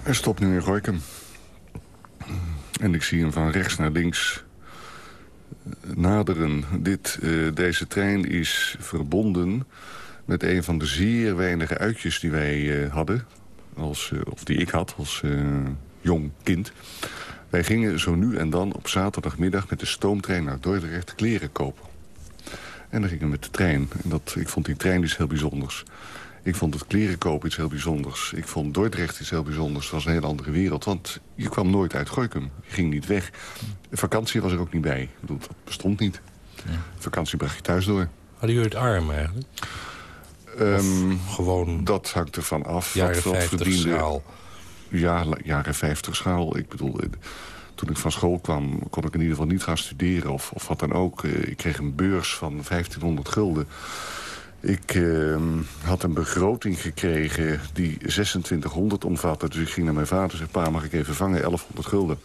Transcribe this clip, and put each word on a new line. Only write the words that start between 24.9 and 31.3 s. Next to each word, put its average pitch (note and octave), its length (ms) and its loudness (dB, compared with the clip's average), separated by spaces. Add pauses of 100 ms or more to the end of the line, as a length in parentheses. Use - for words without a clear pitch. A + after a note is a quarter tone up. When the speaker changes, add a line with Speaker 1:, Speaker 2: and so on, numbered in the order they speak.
Speaker 1:
iets D#2 140 0
heel D#2+ 100 2
bijzonders. C#2+ 560 -2 (600)
Ik F2 120 0
vond D#2 180 0
het D2 140 -6
kleren G2 300 2
kopen D#2+ 300 0
iets - 100 -2
heel D#2+ 100 0
bijzonders. C#2+ 680 -2
Ik E2+ 120 -6
vond D2+ 260 -2
Dordrecht F2+ 460 0
iets D2+ 100 -8
heel D#2+ 140 0
bijzonders. D2 420 -2
Het - 80 -8
was D2+ 120 -2
een D#2+ 60 2
hele E2 140 2
andere D2+ 260 -2
wereld, E2 320 2
want - 360 -4 (160)